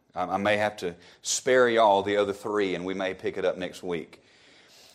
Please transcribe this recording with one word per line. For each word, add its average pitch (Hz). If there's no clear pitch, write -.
I, 85
I 90
may 101
have 104
to 87
spare 127
y'all 110
the 101
other 101
three, 101
and 87
we 95
may 95
pick 98
it 95
up 90
next 87
week. 90